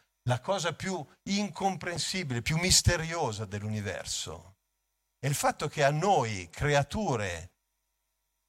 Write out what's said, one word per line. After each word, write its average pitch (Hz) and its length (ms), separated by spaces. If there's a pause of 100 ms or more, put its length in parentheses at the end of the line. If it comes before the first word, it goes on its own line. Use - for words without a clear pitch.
(240)
La 123 180
cosa 190 320
più 180 320 (180)
incomprensibile, 180 1160
più 156 160
misteriosa 160 880
dell'universo 101 1120 (600)
è 135 80
il 143 80
fatto 233 320
che 147 160
a 139 80
noi, 135 580
creature, 135 1040 (960)